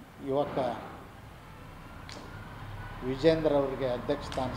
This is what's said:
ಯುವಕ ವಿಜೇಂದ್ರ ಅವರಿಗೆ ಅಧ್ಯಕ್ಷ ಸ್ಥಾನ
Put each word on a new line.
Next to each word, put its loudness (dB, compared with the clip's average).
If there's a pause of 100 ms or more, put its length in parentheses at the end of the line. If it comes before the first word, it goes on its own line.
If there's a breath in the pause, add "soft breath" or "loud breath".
(280)
ಯುವಕ 2 (2500)
ವಿಜೇಂದ್ರ 6
ಅವರಿಗೆ 2
ಅಧ್ಯಕ್ಷ 0
ಸ್ಥಾನ 0